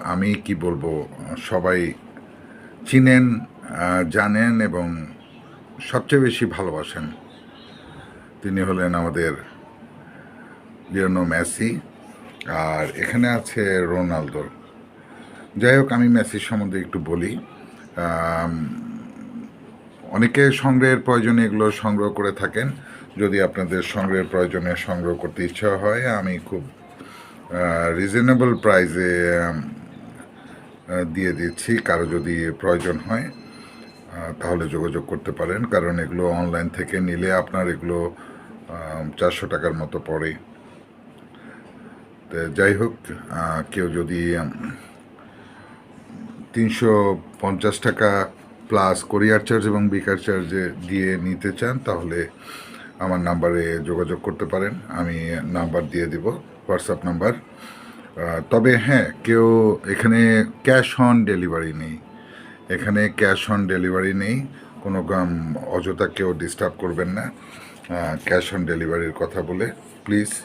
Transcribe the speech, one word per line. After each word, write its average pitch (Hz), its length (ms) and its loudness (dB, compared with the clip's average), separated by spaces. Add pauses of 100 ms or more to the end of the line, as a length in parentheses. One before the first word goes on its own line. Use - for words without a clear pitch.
আমি 95 300 0
কি 101 220 -4
বলবো, 78 520 -2 (300)
সবাই 90 560 0 (960)
চিনেন, 127 520 6
আহ, 90 680 -2
জানেন 107 520 2
এবং 85 440 -2 (760)
সবচেয়ে 135 400 2
বেশি 120 240 2
ভালোবাসেন। 78 680 -6 (1300)
তিনি 95 200 -2
হলেন 90 340 0
আমাদের 85 380 0 (1600)
লিওনেল 92 320 2
মেসি, 85 560 -2 (680)
আর 78 480 -2
এখানে 120 340 0
আছে 98 560 0
রোনালদো। 82 580 -2 (1120)
যাই 123 200 8
হোক, 135 140 4
আমি 120 160 6
মেসির 113 320 4
সম্বন্ধে 98 400 -2
একটু 87 200 -6
বলি। 85 400 -2 (560)
আম, 82 720 -2 (1400)
অনেকে 120 480 4
সংগ্রহের 131 480 4
প্রয়োজনে 117 460 4
এগুলো 107 260 2
সংগ্রহ 104 380 0
করে 101 220 -2
থাকেন। 104 380 -2 (480)
যদি 98 240 2
আপনাদের 90 420 0
সংগ্রহের 95 480 -2
প্রয়োজনে 87 440 0
সংগ্রহ 87 400 -4
করতে 87 300 -6
ইচ্ছা 98 320 0
হয়, 107 280 0
আমি 95 400 -2
খুব, 85 180 -8
আহ, - 1300 -4
রিজনেবল 120 600 4
প্রাইসে, 87 840 4
আম, 82 220 -2 (1300)
আহ, 90 140 -2
দিয়ে 87 300 0
দিচ্ছি। 87 440 0
কারো 85 280 0
যদি 82 540 -2
প্রয়োজন 87 380 2
হয়, 107 260 -4
আহ, - 1160 -14
তাহলে 85 260 -2
যোগাযোগ 82 380 -4
করতে - 260 -8
পারেন, 90 320 -4
কারণ 87 360 0
এগুলো 87 280 -2
অনলাইন 85 420 -2
থেকে 92 300 -4
নিলে 90 340 0
আপনার 90 360 0
এগুলো, 85 460 -4 (540)
আম, 80 500 -8
চারশো 90 280 0
টাকার 82 260 -2
মতো 80 320 -6
পড়ে। 78 280 -4 (2000)
তো 82 180 -4
যাই 98 240 4
হোক, 113 200 0 (360)
আহ, 80 420 -4
কেউ 90 180 -2
যদি, 85 480 -2
আম, 78 140 -4 (2000)
তিনশো 107 640 4 (240)
পঞ্চাশ 98 380 0
টাকা 101 500 2 (400)
প্লাস 98 340 2
কুরিয়ার 107 360 4
চার্জ 110 280 0
এবং 104 220 2
বিকাশ 95 360 0
চার্জে 92 440 -2 (180)
দিয়ে 95 300 0
নিতে 92 340 -4
চান, 123 280 -2
তাহলে 85 480 -4 (720)
আমার 92 200 0
নাম্বারে 85 600 0
যোগাযোগ 85 420 -2
করতে 98 240 -4
পারেন। 98 280 -2 (160)
আমি 85 540 -4
নাম্বার 85 460 -2
দিয়ে 85 160 -2
দিব, 80 220 -4 (400)
WhatsApp - 360 -2
নাম্বার। 90 300 0
আহ, - 1160 -10
তবে 117 280 6
হ্যাঁ, 110 320 2 (140)
কেউ 113 640 6
এখানে 113 600 6 (200)
cash 131 360 4
on 120 240 6
delivery 82 500 -2
নেই, 78 220 -10 (720)
এখানে 104 480 2
cash 101 380 4
on 101 120 2
delivery 92 480 0
নেই। 117 320 -2 (340)
কোনো 95 220 -2
গাম-, 85 560 -2
অযথা 90 480 -2
কেউ 92 260 -2
ডিস্টার্ব 85 440 -4
করবেন 87 300 -2
না, 98 140 -4
আহ, - 1080 -8
cash 90 300 0
on 87 80 -2
ডেলিভারির 82 460 -2
কথা 85 300 -4
বলে। 90 300 -4 (320)
প্লিজ, 104 280 0 (120)